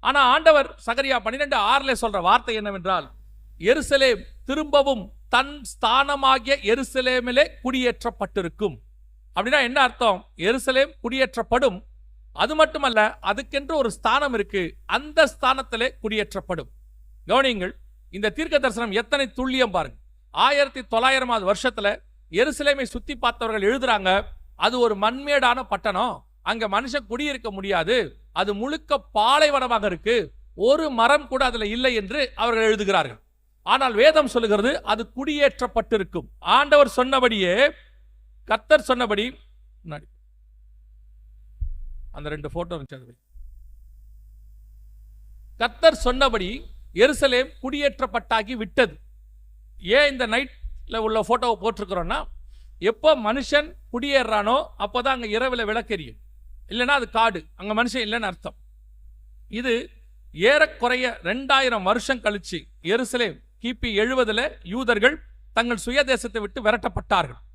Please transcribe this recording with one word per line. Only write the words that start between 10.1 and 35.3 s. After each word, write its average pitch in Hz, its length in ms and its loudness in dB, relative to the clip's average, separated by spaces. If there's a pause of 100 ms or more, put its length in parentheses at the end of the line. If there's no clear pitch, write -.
எருசலேம் 262 580 0
குடியேற்றப்படும். 240 760 0 (580)
அது 226 200 0
மட்டுமல்ல, 302 440 2 (240)
அதுக்கென்று 269 520 -4
ஒரு 262 160 0
ஸ்தானம் 254 440 0
இருக்கு, 202 260 -2 (260)
அந்த 294 400 -2
ஸ்தானத்திலே 254 600 -2 (100)
குடியேற்றப்படும். 196 720 -6 (580)
கவனியுங்கள், 226 460 2 (400)
இந்த 208 180 -2
தீர்க்க 320 260 -4
தரிசனம் 233 380 -2
எத்தனை 262 360 0
துல்லியம் 254 440 -2
பாருங்க. 143 220 -4 (360)
ஆயிரத்தி 269 520 2
தொள்ளாயிரமாவது 247 600 0
வருஷத்துல 214 420 0 (420)
எருசலேமை 277 540 0
சுத்தி - 300 -10
பார்த்தவர்கள் 226 520 -2
எழுதுறாங்க, 226 420 0 (500)
அது 214 200 2
ஒரு 226 180 2
மண்மேடான 254 680 0
பட்டணம், 202 520 -2 (300)
அங்க 220 220 -2
மனுஷன் 233 400 -4
குடியிருக்க 247 440 -6
முடியாது, 190 440 -2 (380)
அது 196 200 -2
முழுக்க 277 460 -4 (120)
பாலைவனமாக 254 760 2
இருக்கு, 196 280 -2 (420)
ஒரு 269 340 2
மரம் 254 360 2
கூட 262 180 -2
அதுல 233 220 -2
இல்லை 247 280 0
என்று 214 240 -4 (160)
அவர்கள் 226 320 0
எழுதுகிறார்கள். 190 520 0 (460)
ஆனால் 247 300 2
வேதம் 294 360 6
சொல்லுகிறது 220 400 2 (120)
அது 220 280 -2
குடியேற்றப்பட்டிருக்கும். 254 1160 -2 (220)